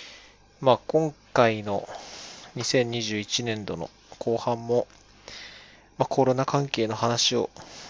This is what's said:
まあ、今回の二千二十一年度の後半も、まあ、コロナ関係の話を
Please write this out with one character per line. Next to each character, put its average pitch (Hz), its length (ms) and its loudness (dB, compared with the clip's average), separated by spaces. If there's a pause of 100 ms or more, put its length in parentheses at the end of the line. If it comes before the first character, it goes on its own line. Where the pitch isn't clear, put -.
(600)
ま 131 120 6
あ、 113 140 4
今 156 280 2 (200)
回 113 280 6
の 101 260 -4 (680)
二 123 100 -6
千 123 260 2
二 120 120 -2
十 107 160 -2
一 107 260 -4
年 110 220 -2
度 87 100 -4
の 82 140 -8 (280)
後 117 200 0
半 117 280 -2
も、 120 200 2 (1120)
ま 143 60 2
あ、 - 20 2
コ - 180 2
ロ 127 100 4
ナ 135 120 0
関 143 220 0
係 113 180 0
の 110 100 -4
話 117 400 2
を 110 140 0 (400)